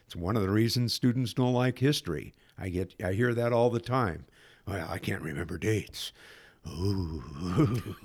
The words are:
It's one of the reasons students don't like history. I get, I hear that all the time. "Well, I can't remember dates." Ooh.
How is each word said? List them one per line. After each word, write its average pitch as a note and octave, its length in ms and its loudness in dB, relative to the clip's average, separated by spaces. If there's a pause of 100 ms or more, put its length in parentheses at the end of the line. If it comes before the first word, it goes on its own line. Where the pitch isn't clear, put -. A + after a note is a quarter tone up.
It's - 100 -18
one F2 220 0
of G#2+ 40 4
the F#2+ 80 4
reasons A2+ 440 4
students B2 400 0
don't B2+ 200 2
like B2+ 260 2
history. G#2 540 0 (240)
I F#2+ 120 -6
get, F2+ 340 -2
I F#2 100 0
hear A#2+ 200 2
that A#2 180 0
all A#2+ 180 6
the A#2 120 0
time. A2 440 0 (400)
"Well, F2 240 -4
I E2+ 80 -4
can't G2 240 -4
remember D#2 360 -6
dates." G#2 560 -2 (540)
Ooh. F2+ 1400 -2